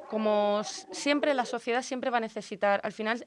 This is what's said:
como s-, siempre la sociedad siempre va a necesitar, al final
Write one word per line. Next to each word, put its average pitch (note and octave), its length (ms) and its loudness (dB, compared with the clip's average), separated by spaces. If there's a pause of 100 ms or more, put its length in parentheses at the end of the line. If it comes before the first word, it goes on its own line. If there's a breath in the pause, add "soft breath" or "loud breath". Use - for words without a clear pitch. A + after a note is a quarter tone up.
como G#3 520 2
s-, - 320 -8
siempre D4 420 2
la B3 120 0
sociedad A#3+ 360 -2
siempre B3+ 280 -4
va A#3+ 80 2
a - 20 -2
necesitar, G3+ 640 0
al G#3 80 -4
final A3+ 340 -4